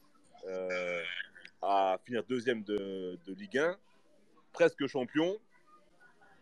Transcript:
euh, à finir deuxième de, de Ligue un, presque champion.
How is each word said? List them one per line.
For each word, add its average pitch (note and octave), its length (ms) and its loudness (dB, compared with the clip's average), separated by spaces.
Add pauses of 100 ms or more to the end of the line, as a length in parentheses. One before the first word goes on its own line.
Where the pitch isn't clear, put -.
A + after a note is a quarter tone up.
(480)
euh, F2+ 540 -4 (600)
à F#2+ 440 4
finir A#2 180 -4
deuxième A#2+ 400 0
de, F#2+ 600 -4
de F#2+ 80 -8
Ligue G2 240 -6
un, E3+ 200 0 (760)
presque D#3+ 340 4
champion. D3+ 500 0 (1040)